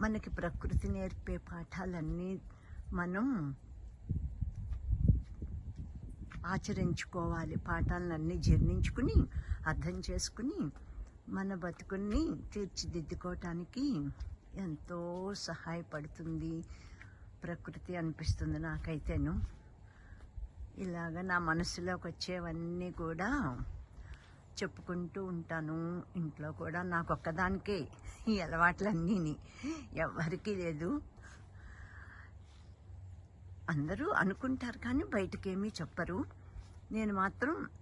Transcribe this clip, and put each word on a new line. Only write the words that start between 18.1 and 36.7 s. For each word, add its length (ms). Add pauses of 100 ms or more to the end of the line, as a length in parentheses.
నాకైతేను. 840 (1400)
ఇలాగ 420
నా 180
మనసులోకి 680
వచ్చేవన్నీ 840
కూడా 680 (1040)
చెప్పుకుంటూ 640
ఉంటాను. 800 (140)
ఇంట్లో 360
కూడా 300
నాకొక్కదానికే 1080 (400)
ఈ 120
అలవాట్లన్నీని, 960 (580)
ఎవ్వరికీ 600
లేదు. 480 (2750)
అందరూ 380
అనుకుంటారు 720
కానీ 260
బయటకేమీ 760
చెప్పరు. 440 (680)